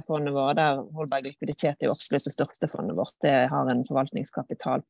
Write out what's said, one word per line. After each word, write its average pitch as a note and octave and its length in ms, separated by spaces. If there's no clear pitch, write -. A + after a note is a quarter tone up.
fondene D3 280
våre, C#3 220
der D3 240
Holberg C#3 340
likviditet D3 540
er C#3 80
jo D3 60
absolutt - 300
det D#3+ 80
største - 360
fondet - 280
vårt. - 240
Det D3 120
har C#3 200
en B2 160
forvaltningskapital - 1040